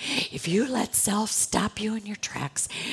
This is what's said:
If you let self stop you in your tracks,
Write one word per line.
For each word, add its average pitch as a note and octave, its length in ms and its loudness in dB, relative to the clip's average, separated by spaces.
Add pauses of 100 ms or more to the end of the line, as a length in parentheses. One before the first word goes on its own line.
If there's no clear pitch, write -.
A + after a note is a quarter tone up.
(320)
If - 160 -4
you G#3 200 4
let B3+ 280 0
self G#3 360 4
stop - 480 0
you G#3+ 160 0
in G#3 120 -6
your G#3 80 -6
tracks, - 520 -4 (240)